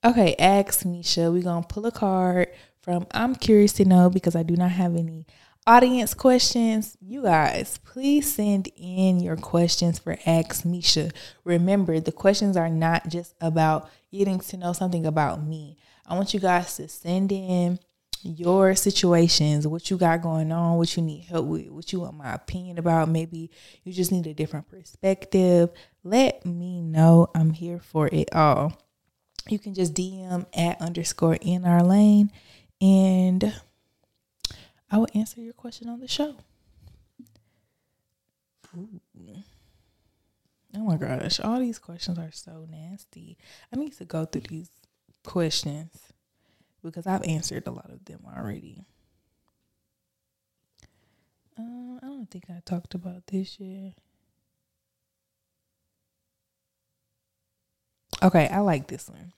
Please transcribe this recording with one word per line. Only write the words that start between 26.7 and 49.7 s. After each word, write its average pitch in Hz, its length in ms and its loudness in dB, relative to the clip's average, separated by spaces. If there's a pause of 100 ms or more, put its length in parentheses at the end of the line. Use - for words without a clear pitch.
know. 165 540 6
I'm 160 160 2
here 170 280 -8
for 156 320 -4
it 156 220 -2
all. 151 400 2 (760)
You 208 120 -4
can 202 140 -16
just 180 200 -2
D 185 300 -6
M 180 300 -6
at 170 280 -2
underscore 165 600 -2
N 180 240 -2
R 175 180 6
Lane, 208 480 6 (480)
and 190 760 4 (1400)
I 202 80 0
will 226 180 0
answer 214 260 -6
your 226 120 -16
question 233 360 -18
on 240 100 -12
the 254 80 -18
show. 294 280 -6 (2500)
Ooh. 196 240 -20 (1700)
Oh 202 40 -10
my 208 160 -2
gosh, - 460 -6
all 226 180 -4
these 240 200 -6
questions 170 380 -10
are 165 140 -12
so 160 380 -20
nasty. 165 680 -20 (360)
I - 20 -8
need 285 220 -8
to - 80 -18
go 160 200 -6
through - 220 -10
these 165 240 -18 (520)
questions 160 880 -6 (680)
because 170 240 -14
I've 190 180 -4
answered - 440 -6
a - 40 -12
lot - 200 -18
of - 140 -20
them - 200 -20
already. - 600 -14 (2750)